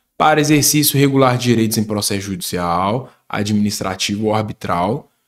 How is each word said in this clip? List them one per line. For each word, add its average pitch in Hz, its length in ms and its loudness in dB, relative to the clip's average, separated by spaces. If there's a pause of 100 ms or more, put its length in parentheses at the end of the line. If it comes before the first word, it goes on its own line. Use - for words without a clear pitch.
(180)
Para 156 240 2
exercício 147 560 2
regular 135 400 4
de 120 60 -8
direitos 113 340 2
em 107 60 2
processo 104 380 -4
judicial, 92 880 -4 (180)
administrativo 104 1000 -2
ou 107 60 2
arbitral, 104 760 -4 (160)